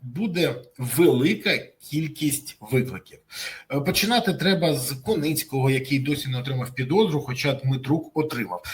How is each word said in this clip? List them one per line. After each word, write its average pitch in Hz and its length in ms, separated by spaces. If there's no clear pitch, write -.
буде 165 540
велика 151 800
кількість - 1000
викликів. 107 600
Е, 139 80
починати 196 540
треба 160 420
з 135 160
Куницького, 143 760
який 135 300
досі 143 300
не 127 100
отримав 127 360
підозру, 151 460
хоча 131 320
Дмитрук 135 640
отримав. 117 460